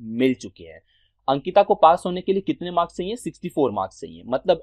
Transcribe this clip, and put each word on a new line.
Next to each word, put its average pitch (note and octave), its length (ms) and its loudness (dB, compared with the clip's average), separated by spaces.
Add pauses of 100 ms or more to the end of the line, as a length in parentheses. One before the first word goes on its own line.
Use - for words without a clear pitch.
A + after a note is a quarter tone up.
मिल A#2+ 340 0
चुके F#2 300 -16
हैं। E2 180 -20 (460)
अंकिता F3 340 2
को G3 120 4
पास F3 320 6
होने F3+ 140 -4
के F#3+ 120 -2
लिए F#3+ 80 0
कितने E3+ 300 -6
मार्क्स E3+ 260 -2
चाहिए? G3 200 -8
सिक्सटी - 320 -12
फ़ोर C#3 220 0
मार्क्स F#2+ 300 -6
चाहिए। E2+ 260 -16
मतलब C3+ 360 0